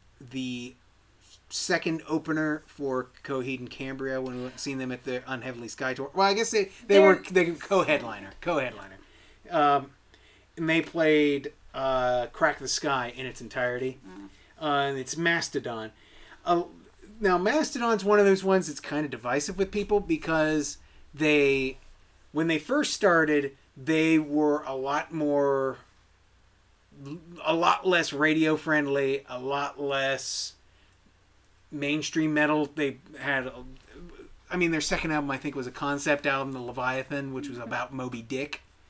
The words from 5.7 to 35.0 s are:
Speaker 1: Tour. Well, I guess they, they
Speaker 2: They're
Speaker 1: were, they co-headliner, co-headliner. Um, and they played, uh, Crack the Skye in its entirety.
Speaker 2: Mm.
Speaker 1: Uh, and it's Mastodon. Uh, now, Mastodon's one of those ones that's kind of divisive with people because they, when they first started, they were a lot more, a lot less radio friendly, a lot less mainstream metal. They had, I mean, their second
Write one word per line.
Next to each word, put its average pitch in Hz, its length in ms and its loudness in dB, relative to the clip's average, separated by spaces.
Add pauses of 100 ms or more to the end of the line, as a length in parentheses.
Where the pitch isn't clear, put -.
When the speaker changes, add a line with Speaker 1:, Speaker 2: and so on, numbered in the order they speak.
Speaker 1:
Tour. 135 180 -8
Well, 190 140 4
I 196 80 4
guess 226 160 0
they, 208 140 2
they 202 340 4
Speaker 2:
They're - 20 12
Speaker 1:
were, 190 300 8
they 180 200 4
co-headliner, 139 800 0 (120)
co-headliner. 127 560 -4 (520)
Um, 143 400 2 (640)
and 160 140 -2
they 160 140 4
played, 147 680 2 (220)
uh, 127 540 0
Crack 151 320 0
the 135 80 -12
Skye 127 480 -2
in 131 100 -10
its 120 160 -12
entirety. 123 560 -4 (100)
Speaker 2:
Mm. 185 220 -18 (320)
Speaker 1:
Uh, 160 40 -4 (220)
and 139 100 -4
it's 131 200 -8
Mastodon. 131 720 -2 (540)
Uh, 175 180 2 (560)
now, 190 180 4
Mastodon's 233 680 2
one 208 140 6
of 202 60 8
those 190 180 6
ones 190 240 4
that's - 120 -10
kind 151 240 -4
of 139 80 -6
divisive 135 460 -4
with 190 120 0
people 208 300 0
because 156 760 0 (360)
they, 139 640 2 (540)
when 320 160 0
they 320 100 2
first 285 360 -2
started, 151 600 4 (200)
they 160 420 4
were 147 460 2
a 139 100 -6
lot 139 400 -2
more, 143 680 0 (1700)
a 160 80 2
lot 170 320 2
less 175 280 2
radio 156 420 2
friendly, 139 720 2
a 127 100 -8
lot 139 400 -4
less 135 760 -2 (1160)
mainstream 151 640 -2
metal. 151 400 2
They 139 240 -2 (220)
had, 131 320 -2 (960)
I 180 80 -6
mean, 170 140 2
their 156 100 0
second 165 300 -2